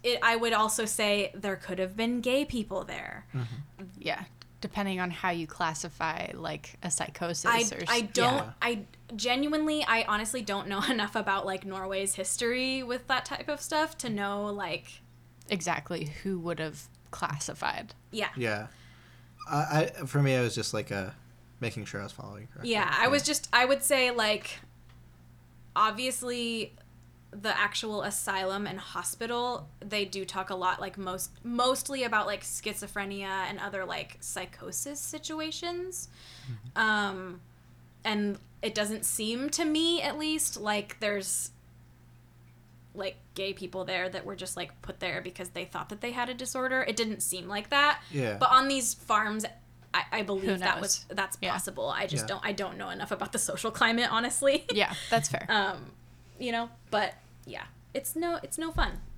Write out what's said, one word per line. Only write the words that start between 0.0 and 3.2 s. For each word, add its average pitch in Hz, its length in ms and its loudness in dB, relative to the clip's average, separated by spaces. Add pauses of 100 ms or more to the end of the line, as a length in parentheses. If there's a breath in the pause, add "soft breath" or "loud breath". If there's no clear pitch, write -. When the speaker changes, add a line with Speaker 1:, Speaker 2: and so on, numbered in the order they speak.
Speaker 1:
it, 233 100 0
I 233 120 6
would 226 180 2
also 214 320 4
say 208 480 2
there 196 220 -2
could 202 240 -6
have 190 180 -2
been 233 240 2
gay 262 240 4
people 208 380 -4
there. - 420 -10 (100)